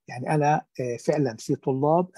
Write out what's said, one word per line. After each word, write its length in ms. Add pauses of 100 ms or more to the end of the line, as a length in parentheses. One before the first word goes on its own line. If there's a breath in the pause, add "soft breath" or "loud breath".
يعني 280
أنا، 300 (140)
آه، 180
فعلًا 420
في 160
طلاب 600